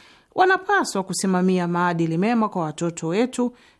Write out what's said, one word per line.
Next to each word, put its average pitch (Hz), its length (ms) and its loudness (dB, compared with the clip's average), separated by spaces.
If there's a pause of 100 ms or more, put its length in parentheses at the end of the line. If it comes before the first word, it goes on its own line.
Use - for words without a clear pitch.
(340)
wanapaswa 370 680 2
kusimamia 185 680 0
maadili 170 500 0
mema 220 300 2
kwa 185 140 -4
watoto 165 460 -4
wetu 247 440 0 (280)